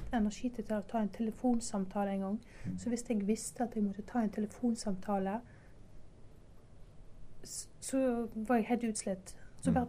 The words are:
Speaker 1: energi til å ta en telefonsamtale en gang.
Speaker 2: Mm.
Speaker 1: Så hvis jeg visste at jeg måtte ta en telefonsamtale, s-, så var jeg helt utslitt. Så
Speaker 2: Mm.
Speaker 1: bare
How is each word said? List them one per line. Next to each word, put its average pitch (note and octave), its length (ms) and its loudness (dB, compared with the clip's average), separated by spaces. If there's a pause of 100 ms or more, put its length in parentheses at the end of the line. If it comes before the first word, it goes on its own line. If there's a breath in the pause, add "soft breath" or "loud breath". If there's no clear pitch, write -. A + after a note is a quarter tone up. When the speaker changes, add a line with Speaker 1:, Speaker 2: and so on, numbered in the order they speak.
(140)
Speaker 1:
energi G#3+ 360 2
til A#3 220 -4
å G#3 160 2
ta A3+ 140 0
en G3+ 80 2
telefonsamtale G#3 1040 2
en G3 60 0
gang. G3 200 0 (260 loud breath)
Speaker 2:
Mm. F#3 120 -2
Speaker 1:
Så A#3 120 -4
hvis A#3+ 200 0
jeg G#3 180 2
visste A3 360 0
at A3+ 120 -2
jeg G#3+ 80 4
måtte G3+ 240 0
ta B3 120 0
en G#3+ 100 4
telefonsamtale, G#3 1120 0 (2000 loud breath)
s-, - 240 -8 (140)
så B3 540 2
var A3 200 4
jeg A3 120 6
helt A#3+ 160 2
utslitt. G#3 520 -2 (260 loud breath)
Så - 100 4
Speaker 2:
Mm. - 20 4
Speaker 1:
bare B3 160 4